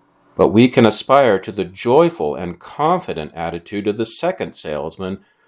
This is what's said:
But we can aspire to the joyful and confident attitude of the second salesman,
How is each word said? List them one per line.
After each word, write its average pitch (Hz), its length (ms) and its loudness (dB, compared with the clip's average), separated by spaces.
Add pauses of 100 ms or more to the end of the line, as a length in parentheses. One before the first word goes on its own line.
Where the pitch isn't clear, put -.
(360)
But 76 140 4
we 113 180 6
can 123 180 4
aspire 117 540 4
to 107 120 -12
the 95 140 -4
joyful 117 720 0
and 85 240 -10
confident 143 720 -6
attitude 85 540 -8
of 104 80 -2
the 110 100 -4
second - 500 -8
salesman, 82 680 -10 (240)